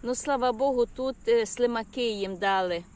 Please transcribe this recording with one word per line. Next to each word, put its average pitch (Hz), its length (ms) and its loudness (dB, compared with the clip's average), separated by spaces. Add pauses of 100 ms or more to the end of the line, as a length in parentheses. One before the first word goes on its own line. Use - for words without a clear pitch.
Ну, 240 120 -2
слава 254 380 0
Богу, 247 340 2
тут, 262 300 -6 (120)
е, 226 180 4
слимаки 240 640 -2
їм 196 260 -4
дали. 185 480 0 (120)